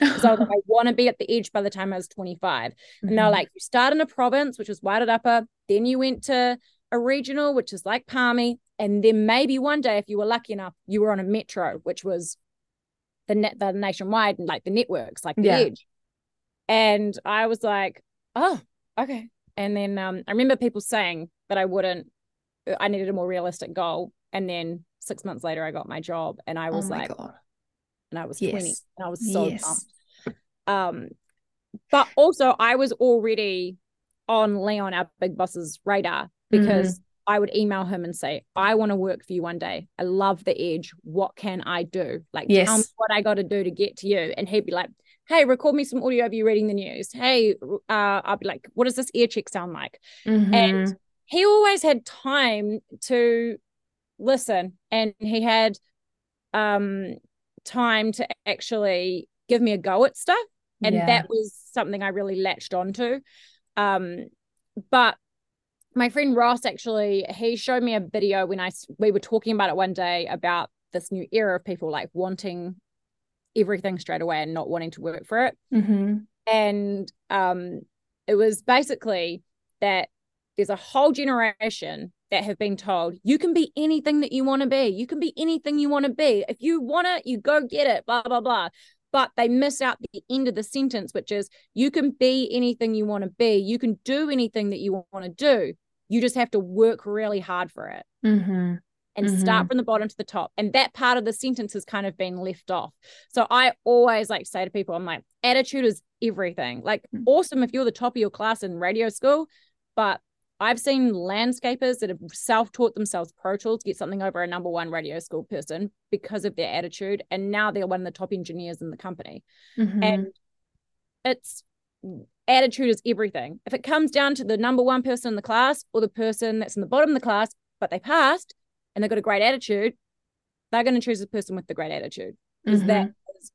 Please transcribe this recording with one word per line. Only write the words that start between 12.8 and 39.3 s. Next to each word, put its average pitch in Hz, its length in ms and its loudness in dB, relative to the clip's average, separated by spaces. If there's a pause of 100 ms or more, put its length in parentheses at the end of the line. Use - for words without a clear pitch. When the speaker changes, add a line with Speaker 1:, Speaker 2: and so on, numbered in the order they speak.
Speaker 1:
the 214 60 2
na-, 214 220 0
the 196 160 -2
nationwide, 202 680 0
like, 165 260 -6
the 190 60 -6
networks, 180 540 -2
like, 156 120 -8
the 214 60 2
Speaker 2:
Yeah. 185 160 6
Speaker 1:
edge." - 280 0 (800)
And 214 580 4
I 214 220 0
was 220 160 -2
like, 202 400 -2 (320)
"Oh, 294 260 0 (380)
okay." 240 320 -6 (260)
And 202 200 -4
then, 202 220 -4
um, 190 280 -6
I 208 60 -6
remember 254 240 2
people 233 240 -2
saying 175 500 -4 (180)
that 190 100 -2
I 190 60 2
wouldn't, 185 460 -4 (720)
I 202 80 0
needed 196 200 -2
a 202 40 -2
more 180 140 -4
realistic 175 460 -6
goal. 170 400 -6 (200)
And 190 160 -4
then 170 360 -8 (140)
six - 260 -12
months 175 180 -10
later, 160 220 -6
I 156 60 -6
got 151 180 -10
my - 120 -10
job, 165 460 -8
and 165 120 -8
I 165 100 -6
Speaker 2:
Oh 165 80 -4
Speaker 1:
was 190 140 -4
Speaker 2:
my 175 80 -6
Speaker 1:
like, - 180 -8
Speaker 2:
God. - 180 -16 (760)
Speaker 1:
and - 80 -10
I - 80 -10
was - 160 -14
Speaker 2:
Yes. 190 100 -2
Speaker 1:
twenty, 175 220 -6 (240)
and 185 80 -10
I - 20 -8
was 190 240 -6
so 190 160 0
Speaker 2:
Yes. - 140 -6 (640)
Speaker 1:
pumped. - 120 -10 (280)
Um, 180 420 -2 (840)
but 277 240 6
also 285 440 6
I 233 180 4
was 262 160 2
already 214 840 2 (500)
on 214 340 2
Leon, 202 300 -2
our 175 260 -2
big 185 160 -2
boss's 175 520 -6
radar, 175 440 0 (200)
because 196 460 4
Speaker 2:
Mm-hmm. - 60 -20 (240)
Speaker 1:
I 208 120 2
would 202 180 0
email 202 300 0
him 180 180 -4
and 170 100 -8
say, 143 300 -6 (100)
"I 196 200 2
wanna 208 220 2
work 185 280 -4
for - 80 -14